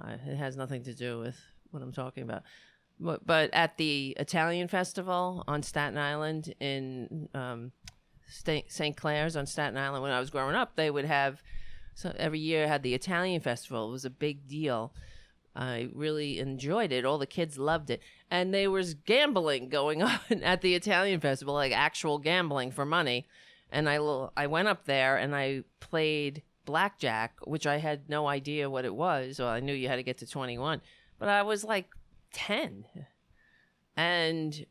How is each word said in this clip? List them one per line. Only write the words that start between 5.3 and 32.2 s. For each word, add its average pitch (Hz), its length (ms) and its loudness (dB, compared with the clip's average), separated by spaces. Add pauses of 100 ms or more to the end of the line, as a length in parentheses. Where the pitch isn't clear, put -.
on 147 160 0
Staten 147 360 -2
Island 151 600 -2
in, 135 760 -4
um, 123 380 -8 (560)
Sta-, - 400 -2
Saint 151 280 -4
Clair's 156 400 0
on 156 100 -2
Staten 143 320 -2
Island, 139 240 -2
when 139 100 -2
I 127 80 2
was 131 100 -4
growing 139 260 0
up, - 180 -2
they 156 160 2
would 143 140 0
have, 143 380 2 (520)
so 175 240 -6
every 156 220 -2
year 156 260 2
had 147 160 2
the 127 120 0
Italian 180 460 0
festival. 117 480 -2
It 113 40 -8
was 131 120 -8
a 131 60 -6
big 143 380 -4
deal. 135 440 -2 (640)
I 127 380 -4
really 147 440 -2
enjoyed 139 540 0
it. 127 140 2
All 147 120 4
the 139 80 -2
kids 156 320 -2
loved 151 300 2
it. 117 140 -2 (280)
And 180 220 2
there 196 180 4
was 180 240 0
gambling 170 760 4
going 151 320 2
<laughs> 240 80 6
on 233 100 2 (220)
at 180 180 4
the 180 140 6
Italian 185 460 4
Festival, 139 340 0
like, 143 180 2
actual 147 460 2
gambling 147 540 0
for 139 120 -2
money. 147 420 2 (460)
And 151 160 2
I 147 80 4
l-, 147 400 0
I 143 100 2
went 165 220 2
up 190 160 0
there 135 320 4
and 131 180 0
I 135 280 0 (180)
played 151 600 0 (240)
blackjack, 143 760 0
which 151 220 -4
I 147 120 4
had 147 300 -2
no 151 180 0
idea 143 420 -2
what 131 160 -2
it 104 100 -4
was. 135 440 0
Well, 123 100 0
I 117 120 0
knew 139 120 -2
you 131 160 -2
had 135 80 0
to 127 60 -4
get 123 160 -4
to 117 80 -12
twenty-one, 131 560 -4 (360)
but - 100 -2
I 202 140 4
was, 208 220 0
like, 214 240 -2 (440)